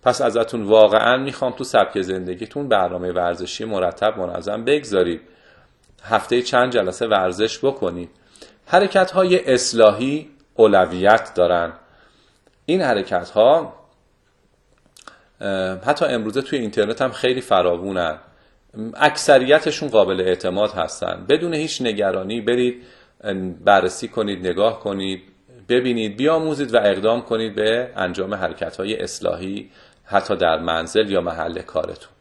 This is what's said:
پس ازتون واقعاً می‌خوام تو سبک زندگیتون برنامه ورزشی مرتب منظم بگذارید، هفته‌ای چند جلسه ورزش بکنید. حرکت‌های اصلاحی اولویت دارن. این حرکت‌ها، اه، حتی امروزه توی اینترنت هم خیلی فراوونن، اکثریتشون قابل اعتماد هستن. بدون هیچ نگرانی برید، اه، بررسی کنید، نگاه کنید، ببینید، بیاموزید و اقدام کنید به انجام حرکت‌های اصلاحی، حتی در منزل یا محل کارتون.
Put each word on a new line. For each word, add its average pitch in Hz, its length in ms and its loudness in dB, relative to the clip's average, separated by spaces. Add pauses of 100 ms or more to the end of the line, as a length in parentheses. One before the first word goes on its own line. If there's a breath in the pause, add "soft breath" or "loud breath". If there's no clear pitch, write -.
پس 123 180 2
ازتون 117 420 0
واقعاً 110 540 6
می‌خوام 135 360 -4
تو 131 120 -8
سبک 101 380 0
زندگیتون 92 680 -8
برنامه 90 440 0
ورزشی 87 520 -4
مرتب 101 540 -2
منظم 92 460 -6
بگذارید، 104 560 0 (840 soft breath)
هفته‌ای 120 400 0
چند 123 300 2
جلسه 104 340 -2
ورزش 98 580 0
بکنید. 87 460 -4 (560 soft breath)
حرکت‌های 185 880 2
اصلاحی 123 760 2 (240)
اولویت 95 800 4
دارن. 87 380 2 (920 soft breath)
این 180 160 0
حرکت‌ها، 110 920 2 (1700 loud breath)
اه، 95 440 -4
حتی - 200 0
امروزه 120 380 -2
توی 135 160 -6
اینترنت 107 440 -2
هم 131 80 -2
خیلی 127 300 -2
فراوونن، 90 760 0 (760 soft breath)
اکثریتشون 147 960 4
قابل 98 320 2
اعتماد 92 500 -2
هستن. 87 580 -6
بدون 165 260 2
هیچ 151 280 -6
نگرانی 101 580 -2
برید، 123 420 -2 (380 loud breath)
اه، 101 140 -6 (300)
بررسی 98 440 2
کنید، 98 380 -6
نگاه 104 340 0
کنید، 95 420 -6 (460)
ببینید، 117 480 0
بیاموزید 147 580 -2
و - 20 6
اقدام 104 460 2
کنید 113 320 -4
به 113 420 0
انجام 92 380 -4
حرکت‌های 95 640 -6
اصلاحی، 92 720 -6 (340 soft breath)
حتی 101 320 -2
در 82 220 2
منزل 82 520 -2
یا 92 100 0
محل 85 420 -6
کارتون. - 480 -8 (100)